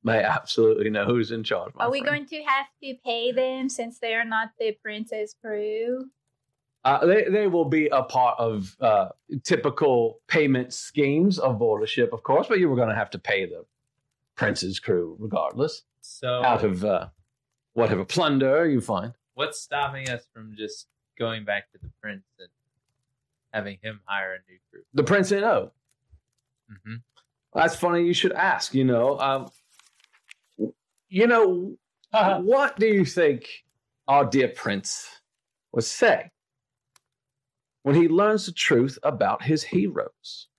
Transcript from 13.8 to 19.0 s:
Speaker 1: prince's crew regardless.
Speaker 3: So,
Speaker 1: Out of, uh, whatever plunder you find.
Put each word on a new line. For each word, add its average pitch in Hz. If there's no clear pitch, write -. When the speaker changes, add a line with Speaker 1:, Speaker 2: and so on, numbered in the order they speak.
Speaker 1:
prince's -
crew 87
regardless. 107
Speaker 3:
So, 123
Speaker 1:
Out 117
of, 95
uh, 87
whatever 107
plunder 147
you 135
find. 110